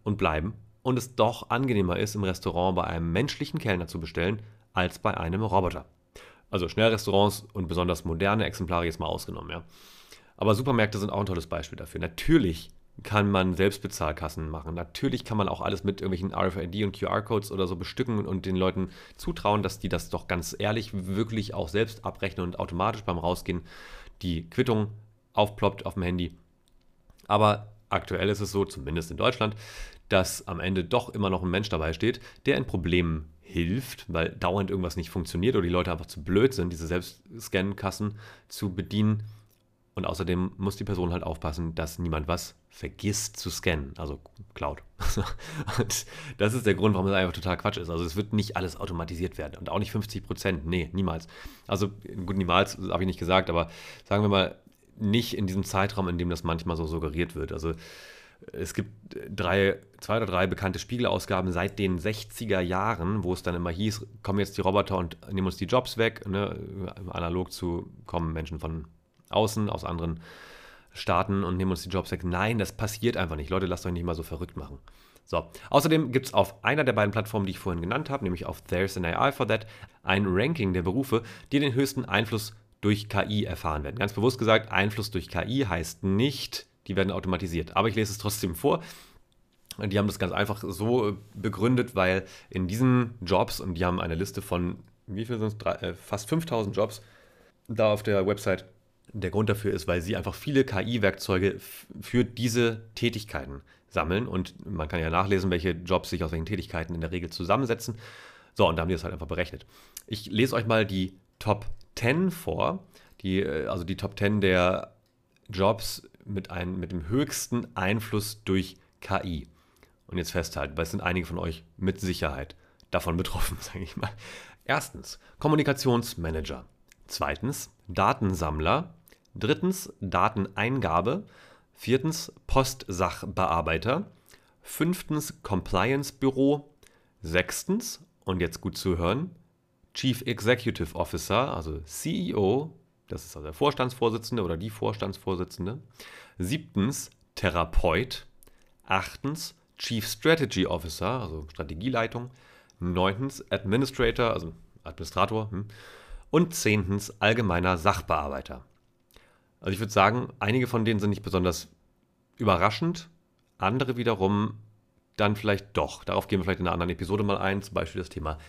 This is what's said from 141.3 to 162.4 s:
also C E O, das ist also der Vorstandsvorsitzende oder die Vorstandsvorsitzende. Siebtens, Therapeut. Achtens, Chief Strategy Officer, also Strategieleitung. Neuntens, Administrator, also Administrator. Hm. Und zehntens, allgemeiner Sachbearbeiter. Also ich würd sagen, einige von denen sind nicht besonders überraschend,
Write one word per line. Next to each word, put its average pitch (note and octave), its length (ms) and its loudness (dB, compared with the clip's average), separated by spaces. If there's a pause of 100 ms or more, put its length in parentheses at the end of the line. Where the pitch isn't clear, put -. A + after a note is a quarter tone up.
also D#2 240 -6
C E3+ 500 -4
E - 60 -4
O, B2 380 2 (340)
das - 180 -10
ist - 120 -16
also D2+ 80 -10
der D#2 80 -8
Vorstandsvorsitzende B2 920 0
oder E2+ 140 0
die G#2 120 -6
Vorstandsvorsitzende. G2+ 1080 -4 (580)
Siebtens, G2+ 720 -2 (260)
Therapeut. F2 920 2 (580)
Achtens, - 680 -4 (220)
Chief A2 280 -4
Strategy D3+ 640 4
Officer, F2 540 -2
also D#2 300 -8
Strategieleitung. A2+ 800 -4 (480)
Neuntens, F#2+ 720 0
Administrator, A#2 800 2
also E2 200 -6 (300)
Administrator. G2+ 680 0
Hm. G#2 160 -6 (640)
Und E3+ 240 4
zehntens, G2+ 680 2
allgemeiner F#2 560 4
Sachbearbeiter. D2 880 0 (960)
Also F#2+ 120 -2
ich F#2+ 60 -2
würd G#2+ 120 -4
sagen, G#2+ 360 6 (120)
einige A#2+ 280 2
von A2+ 180 2
denen A2 140 4
sind G#2 100 2
nicht G2 140 -2
besonders F2+ 460 0 (640)
überraschend, G#2+ 720 2 (480)